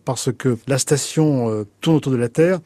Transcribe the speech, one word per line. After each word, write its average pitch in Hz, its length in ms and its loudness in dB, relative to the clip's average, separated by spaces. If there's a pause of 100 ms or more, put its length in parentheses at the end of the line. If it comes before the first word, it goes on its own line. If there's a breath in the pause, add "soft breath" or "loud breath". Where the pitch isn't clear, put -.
parce 131 280 -4
que 120 260 -2 (100)
la 135 100 0
station, 139 720 0
euh, 107 140 -4 (160)
tourne 165 160 2
autour 139 160 0
de 127 60 0
la 120 100 0
Terre 170 380 2